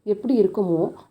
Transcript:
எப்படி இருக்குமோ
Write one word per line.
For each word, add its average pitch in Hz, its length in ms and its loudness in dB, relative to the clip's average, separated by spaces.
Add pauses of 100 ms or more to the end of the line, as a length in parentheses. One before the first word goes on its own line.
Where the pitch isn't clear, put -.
எப்படி 214 400 0
இருக்குமோ 180 500 0 (180)